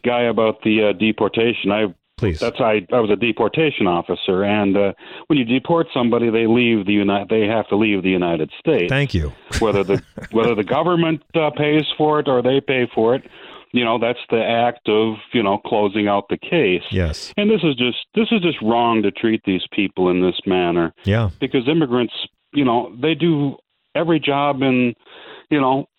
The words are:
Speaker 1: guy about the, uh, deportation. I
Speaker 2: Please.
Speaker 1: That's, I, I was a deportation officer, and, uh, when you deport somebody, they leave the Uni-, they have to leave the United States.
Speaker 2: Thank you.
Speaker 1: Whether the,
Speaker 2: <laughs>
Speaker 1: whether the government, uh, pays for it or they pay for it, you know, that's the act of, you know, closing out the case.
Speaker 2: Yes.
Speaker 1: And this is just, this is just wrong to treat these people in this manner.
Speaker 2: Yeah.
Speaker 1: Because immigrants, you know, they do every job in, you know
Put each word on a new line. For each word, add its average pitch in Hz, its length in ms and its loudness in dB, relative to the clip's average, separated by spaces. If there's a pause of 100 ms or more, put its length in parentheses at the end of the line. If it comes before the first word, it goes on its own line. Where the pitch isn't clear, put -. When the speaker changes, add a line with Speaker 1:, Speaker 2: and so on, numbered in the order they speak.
Speaker 1:
guy 120 200 2
about 110 380 0
the, 107 280 2
uh, - 80 -2
deportation. 107 720 0
I 107 140 0 (300)
Speaker 2:
Please. 90 220 -2
Speaker 1:
That's, 117 220 -4
I, 110 320 2
I 123 80 4
was 107 100 0
a 101 60 4
deportation 117 720 0
officer, 90 560 -2
and, 101 320 0
uh, 101 160 2 (340)
when 151 140 2
you 120 40 0
deport 156 480 0
somebody, 117 380 2
they 113 160 0
leave 113 400 2
the 104 60 0
Uni-, 98 360 0
they 110 200 2
have 110 200 -2
to 101 80 0
leave 104 280 0
the 95 60 2
United 90 400 0 (100)
States. 135 280 0
Speaker 2:
Thank 135 260 0
you. 76 180 -2 (260)
Speaker 1:
Whether 101 240 2
the, 95 180 0 (160)
Speaker 2:
<laughs> - 140 -16
Speaker 1:
whether 113 240 2
the 104 80 -2
government, 160 600 0 (120)
uh, 151 160 2
pays 151 320 0 (160)
for 151 220 2
it 143 80 -2
or 127 120 2
they 131 200 2
pay 127 340 0
for 117 220 2
it, - 60 -8 (500)
you 123 120 0
know, 117 140 0
that's 117 220 -2 (100)
the 117 140 2
act 117 440 0
of, 110 260 2 (180)
you 120 100 2
know, 101 240 0
closing 104 400 0
out 101 220 0
the - 80 -4
case. 107 460 0 (100)
Speaker 2:
Yes. 85 440 -4
Speaker 1:
And 208 140 0
this 208 140 2
is 143 100 0
just, 123 220 -2 (180)
this 214 160 0
is 226 120 2
just 165 200 -2
wrong 113 400 2
to 98 80 0
treat 110 340 -2
these 92 180 -2 (100)
people 95 380 -2
in 90 120 2
this 90 240 0
manner. 87 480 0 (100)
Speaker 2:
Yeah. 104 260 0 (100)
Speaker 1:
Because 131 280 -2
immigrants, 123 460 0 (380)
you 143 120 0
know, 117 380 0
they 160 120 0
do 143 420 0 (400)
every 160 240 0
job 143 420 0
in, 127 320 2 (560)
you 147 100 2
know 135 260 0 (120)